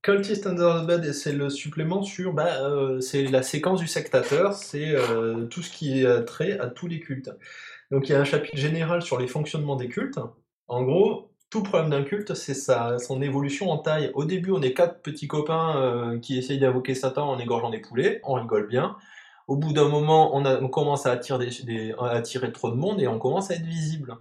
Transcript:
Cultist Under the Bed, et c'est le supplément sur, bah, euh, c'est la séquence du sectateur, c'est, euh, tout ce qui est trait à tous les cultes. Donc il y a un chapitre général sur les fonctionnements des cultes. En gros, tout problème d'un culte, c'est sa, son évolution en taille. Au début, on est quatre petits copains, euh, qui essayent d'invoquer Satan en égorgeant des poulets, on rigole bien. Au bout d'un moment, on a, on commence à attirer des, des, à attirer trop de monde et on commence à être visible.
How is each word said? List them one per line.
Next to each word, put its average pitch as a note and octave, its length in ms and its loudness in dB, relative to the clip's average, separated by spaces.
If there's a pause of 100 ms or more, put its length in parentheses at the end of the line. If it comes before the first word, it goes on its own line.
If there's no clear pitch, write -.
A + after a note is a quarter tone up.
Cultist G3+ 460 0
Under F3 340 2
the D#3+ 60 -4
Bed, E3+ 180 2
et D3 80 -2
c'est C#3+ 200 -4
le C#3 180 -2
supplément D#3+ 520 -4
sur, F3+ 300 -6
bah, D3+ 300 0
euh, C3+ 380 0
c'est C#3 240 0
la C3 180 4
séquence E3+ 380 0
du E3+ 80 -4
sectateur, D3+ 640 2
c'est, D3+ 420 -4
euh, A#2 520 0
tout F3 140 -10
ce - 120 -10
qui C3 320 0
est A#2+ 200 6
trait F#3+ 360 -2
à B2 80 -4
tous - 180 -10
les E3 140 -6
cultes. B2+ 300 -8 (600)
Donc C#3 180 0
il D3+ 40 2
y - 20 4
a C#3 60 6
un C#3+ 40 4
chapitre D3 320 0
général D#3+ 460 0
sur C3 160 -2
les B2+ 80 -2
fonctionnements D3 480 -4
des B2 140 -4
cultes. - 320 -6 (480)
En B2 160 -2
gros, G3 480 4 (180)
tout G#3+ 140 -2
problème D#3 260 2
d'un C#3 140 2
culte, G3+ 300 -4
c'est - 200 -6
sa, A#2+ 460 0
son C3 200 -4
évolution C#3+ 500 0
en D3+ 80 0
taille. D#3 360 0
Au C#3 100 0
début, F3+ 280 0
on F3 100 2
est C3 100 2
quatre E3+ 300 2
petits D3 240 -8
copains, D#3 560 0
euh, A#2+ 380 0
qui B2+ 180 -4
essayent C3+ 220 -2
d'invoquer B2+ 340 4
Satan C3+ 340 -2
en B2+ 120 -2
égorgeant A#2 300 -2
des A2 100 -6
poulets, D#3 420 0
on C3+ 120 -2
rigole A2 340 0
bien. D3 280 0 (520)
Au C#3 80 0
bout D3+ 160 0
d'un D3 160 6
moment, D3+ 480 6
on C#3 80 2
a, C3 160 4
on C3 80 -2
commence C#3+ 380 0
à B2+ 40 4
attirer B2 360 0
des, B2 180 -8
des, A2 340 -4
à B2 120 -2
attirer A#2+ 420 -2
trop - 180 -4
de A#2 60 -2
monde F3+ 260 0
et B2 60 2
on A2+ 100 -2
commence E3+ 320 0
à F3+ 40 0
être E3 120 -6
visible. D#3 540 -4